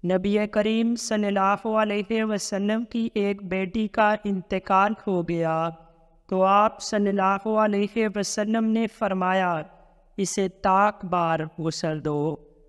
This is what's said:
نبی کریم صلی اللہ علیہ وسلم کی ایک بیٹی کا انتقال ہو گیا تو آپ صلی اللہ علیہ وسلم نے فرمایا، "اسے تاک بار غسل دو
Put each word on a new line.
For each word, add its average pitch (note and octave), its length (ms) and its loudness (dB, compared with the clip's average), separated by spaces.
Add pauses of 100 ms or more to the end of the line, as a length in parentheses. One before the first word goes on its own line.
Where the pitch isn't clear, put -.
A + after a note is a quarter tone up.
نبی F#3 340 0 (140)
کریم A3+ 440 0
صلی G#3+ 320 -2
اللہ G3+ 400 0
علیہ A3 560 0
وسلم G#3+ 600 -2
کی A3+ 300 -4
ایک G3+ 300 -2
بیٹی F#3+ 440 -4
کا G#3+ 360 2
انتقال G3 680 0 (140)
ہو F3+ 220 0
گیا E3 400 -2 (580)
تو F#3+ 160 2
آپ G#3 380 4
صلی G#3 280 0
اللہ G3 380 0
علیہ G#3+ 680 0
وسلم G#3+ 500 -2
نے A3 200 2 (140)
فرمایا، F#3 640 0 (560)
"اسے G3 300 -2
تاک G3+ 580 0
بار E3+ 340 0 (200)
غسل D#3 460 -4
دو D3 300 -2 (340)